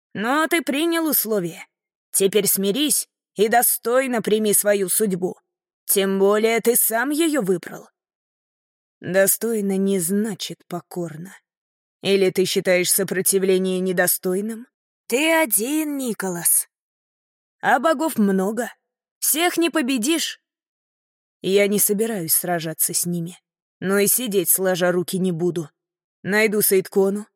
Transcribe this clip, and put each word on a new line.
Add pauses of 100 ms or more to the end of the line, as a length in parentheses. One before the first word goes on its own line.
(140)
Но
ты
принял
условия. (460)
Теперь
смирись (280)
и
достойно
прими
свою
судьбу. (480)
Тем
более
ты
сам
её
выбрал. (1120)
Достойно
не
значит
покорно. (680)
Или
ты
считаешь
сопротивление
недостойным? (400)
Ты
один,
Николас. (920)
А
богов
много. (460)
Всех
не
победишь. (1000)
Я
не
собираюсь
сражаться
с
ними. (400)
Но
и
сидеть
сложа
руки
не
буду. (540)
Найду
Сейдкону